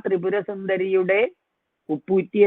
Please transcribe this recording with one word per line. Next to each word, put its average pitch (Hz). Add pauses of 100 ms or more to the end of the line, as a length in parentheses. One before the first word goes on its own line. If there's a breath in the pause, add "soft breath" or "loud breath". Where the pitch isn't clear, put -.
ത്രിപുര 190
സുന്ദരിയുടെ 190 (720)
ഉപ്പൂറ്റി 185